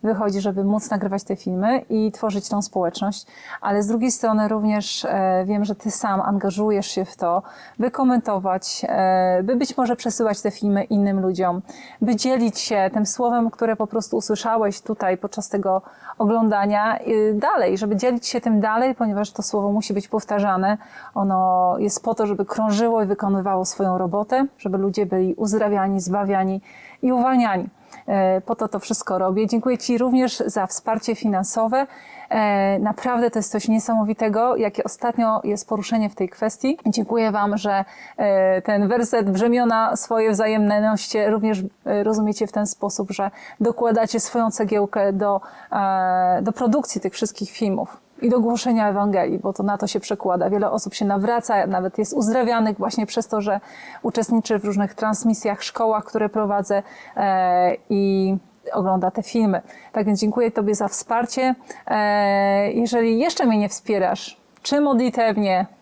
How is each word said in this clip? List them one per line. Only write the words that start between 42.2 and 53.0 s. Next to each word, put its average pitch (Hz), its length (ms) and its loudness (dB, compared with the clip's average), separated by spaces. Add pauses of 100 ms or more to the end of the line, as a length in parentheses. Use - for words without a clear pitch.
w - 60 -10
ten 208 140 -2
sposób, 202 440 -6
że 196 200 -4 (300)
dokładacie 226 600 2
swoją 226 300 0
cegiełkę 202 640 0
do, 196 280 0 (320)
e, 185 720 2
do 208 100 -2
produkcji 247 480 0
tych 190 120 -4
wszystkich - 380 -6
filmów - 460 -4 (260)
i 240 80 2
do 247 100 4
głoszenia 226 480 2
Ewangelii, 196 500 0
bo 196 140 -4
to 196 100 -6
na 202 160 0
to 208 80 -4
się - 140 -4
przekłada. 190 500 -2
Wiele 208 200 0
osób - 240 -4
się - 100 -4
nawraca, 202 640 0
nawet 185 320 -2
jest 214 140 -2
uzdrawianych 226 640 0
właśnie 202 280 -4